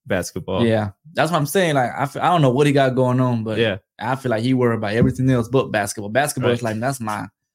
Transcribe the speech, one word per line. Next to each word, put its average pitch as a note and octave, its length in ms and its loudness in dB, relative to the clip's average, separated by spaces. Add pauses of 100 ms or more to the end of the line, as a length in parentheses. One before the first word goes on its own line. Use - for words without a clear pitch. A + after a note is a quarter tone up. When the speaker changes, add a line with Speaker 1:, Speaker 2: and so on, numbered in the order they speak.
Speaker 1:
basketball. F#2+ 600 -2
Speaker 2:
Yeah, G#2+ 240 0 (240)
that's D3+ 160 0
what E3+ 80 2
I'm D3 80 0
saying. E3+ 280 0
Like, B2+ 160 0
I D#2+ 120 -6
f-, C#3+ 140 -4
I C#3+ 120 0
don't E3+ 140 2
know C3+ 80 6
what C#3 160 4
he D3 60 4
got C3+ 220 2
going B2+ 260 2
on, A#2+ 240 0
but A2 140 -4
Speaker 1:
Yeah. G#2+ 200 0 (220)
Speaker 2:
I A#2+ 160 -4
feel B2+ 140 -4
like A2 120 0
he C3 120 2
worried B2 220 2
about G#2+ 180 -2
everything B2+ 360 2
else A#2+ 180 0
but B2+ 240 0
basketball. G#2 380 -4
Basketball B2+ 420 0
is A#2+ 100 -2
Speaker 1:
Right. A2+ 100 -2
Speaker 2:
like, G#2+ 80 -6
"That's C3 200 -4
my, G#2+ 260 -6 (280)